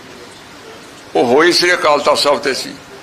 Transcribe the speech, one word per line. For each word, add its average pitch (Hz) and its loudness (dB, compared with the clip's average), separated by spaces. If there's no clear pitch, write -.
ਉਹ 156 2
ਹੋਈ 151 4
ਸ੍ਰੀ 175 2
ਅਕਾਲ 156 2
ਤਖਤ 143 2
ਸਾਹਿਬ 143 0
ਤੇ 131 -4
ਸੀ। - -10